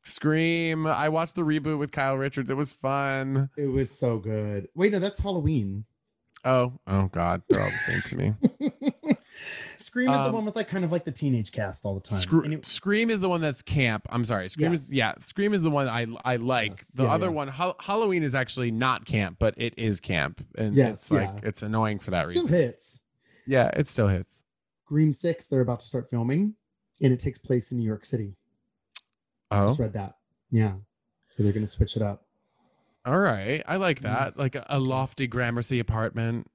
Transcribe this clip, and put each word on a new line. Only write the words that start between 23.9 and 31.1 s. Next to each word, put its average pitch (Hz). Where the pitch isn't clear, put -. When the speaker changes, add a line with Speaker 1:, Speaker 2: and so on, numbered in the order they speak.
Speaker 1:
hits. 95
Speaker 2:
Scream 151
Six, -
they're 131
about 120
to -
start 120
filming, 143
and 131
it 123
takes -
place 123
in 123
New 113
York 107
City. 104
Speaker 1:
Oh. 101
Speaker 2:
Just 135
read 104
that. 98
Yeah. 110